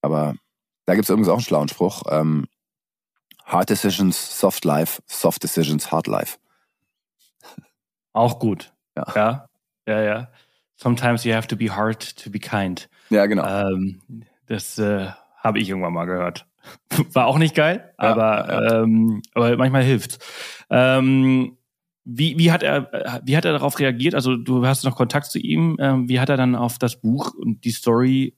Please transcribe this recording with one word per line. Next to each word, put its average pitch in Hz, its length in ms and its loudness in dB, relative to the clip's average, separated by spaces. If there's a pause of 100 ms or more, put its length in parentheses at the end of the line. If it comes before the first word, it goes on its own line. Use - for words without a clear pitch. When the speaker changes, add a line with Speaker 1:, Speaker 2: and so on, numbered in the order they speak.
Speaker 1:
Aber 76 320 -2 (520)
da 90 80 2
gibt's 107 140 0
übrigens 101 200 2
auch 101 60 4
einen 117 80 -2
schlauen 73 260 0
Spruch. - 420 -4
Ähm, 78 360 0 (960)
„Hard - 260 0
decisions, 98 680 0
soft - 280 0
life. 78 400 0
Soft - 360 -2
decisions, 78 500 -2
hard 80 140 0
life.“ 50 320 -4 (1700)
Speaker 2:
Auch 117 260 2
gut. 107 340 -4 (240)
Speaker 1:
Ja. 71 80 -6 (120)
Speaker 2:
Ja, 113 320 0 (400)
ja, 107 140 0
ja. 110 260 -4 (480)
„Sometimes 120 480 0
you 117 100 0
have 113 140 -2
to 110 80 -4
be 101 180 -4
hard 110 480 -4
to 107 80 -16
be 101 80 -8
kind.“ 95 500 -6 (220)
Speaker 1:
Ja, 104 160 4
genau. 104 200 0
Speaker 2:
Ähm, 95 540 -2 (460)
das, - 320 -8
äh, 101 300 -2 (300)
habe 110 200 0
ich 107 100 -2
irgendwann 92 240 -4
mal 85 140 -4
gehört. 90 400 -6 (440)
<laughs> - 220 -2
War 123 140 4
auch 143 120 2
nicht 160 160 2
geil, 165 460 0
Speaker 1:
Ja, 110 120 2
Speaker 2:
aber, 110 360 2
Speaker 1:
ja, 90 140 -2
ja. 113 200 2
Speaker 2:
ähm, 113 400 2 (120)
aber 120 220 2
manchmal 131 260 2
hilft's. 127 360 0 (520)
Ähm, 131 880 4 (460)
wie, 139 340 -2
wie 165 140 6
hat 165 100 2
er, 143 320 0
äh, - 300 -6
wie 131 120 2
hat 165 80 2
er 165 80 2
darauf 143 260 -2
reagiert? 135 360 0
Also 127 220 0
du 123 300 0
hast 135 180 0
noch 131 120 0
Kontakt 131 300 -2
zu - 120 -6
ihm. 160 420 0
Ähm, 135 280 2
wie 127 120 2
hat 131 80 0
er 143 80 2
dann 127 180 2
auf 120 240 -2
das 120 220 -4
Buch 131 340 -2
und - 300 -6
die 120 80 -2
Story 127 640 0